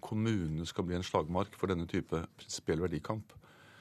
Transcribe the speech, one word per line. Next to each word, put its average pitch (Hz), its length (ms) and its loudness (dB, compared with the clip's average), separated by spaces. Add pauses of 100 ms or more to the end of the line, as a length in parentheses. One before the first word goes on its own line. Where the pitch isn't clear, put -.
kommunene 95 680 0
skal - 180 -2
bli 90 120 0
en 92 60 0
slagmark 92 520 2
for - 140 -2
denne 85 180 0
type 87 240 -2 (260)
prinsipiell - 440 -2
verdikamp. 90 420 -2 (580)